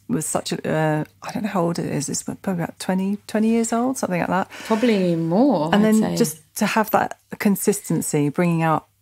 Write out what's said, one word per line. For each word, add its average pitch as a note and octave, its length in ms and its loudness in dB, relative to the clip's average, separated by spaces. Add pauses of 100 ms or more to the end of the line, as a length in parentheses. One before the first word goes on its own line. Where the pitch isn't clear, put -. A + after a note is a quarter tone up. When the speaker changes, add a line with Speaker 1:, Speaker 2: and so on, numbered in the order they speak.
Speaker 1:
was D#3+ 160 -2
such - 260 -4
a, F3 40 -2 (120)
uh, D#3 360 0 (180)
I - 100 -12
don't - 120 -6
know G#3 60 -4
how G3 120 -2
old E3+ 160 -2
it E3+ 80 -4
is. - 240 -4
It's - 140 -6
probably F3+ 400 -6
about - 160 -8
twenty, F#3+ 480 -2
twenty A3 220 0
years A3+ 220 0
old, B3 280 -2
something F3+ 200 -2
like - 80 0
that. F#3 220 0 (160)
Speaker 2:
Probably G#3 500 2
more, E3 560 2
Speaker 1:
And G#3 140 4
Speaker 2:
I'd A3 80 4
Speaker 1:
then A3 80 4
Speaker 2:
say. F3 160 0
Speaker 1:
just E3+ 200 0 (180)
to G#3+ 100 -2
have F#3 260 0
that - 280 0 (180)
consistency, E3+ 920 0
bringing E3+ 340 2
out D#3+ 240 2 (140)